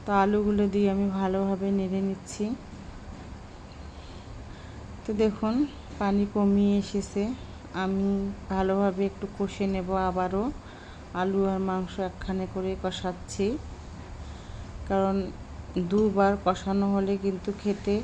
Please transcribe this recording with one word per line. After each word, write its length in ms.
তো 100
আলুগুলো 400
দিয়ে 200
আমি 120
ভালোভাবে 480
নেড়ে 300
নিচ্ছি। 360
তো 60
দেখুন, 320
পানি 240
কমিয়ে 480
এসেছে। 400
আমি 260
ভালোভাবে 560
একটু 160
কষে 380
নেব 140
আবারও। 360
আলু 200
আর 160
মাংস 260
একখানে 360
করে 180
কষাচ্ছি, 640
কারণ 260
দুবার 420
কষানো 500
হলে 200
কিন্তু 260
খেতে 440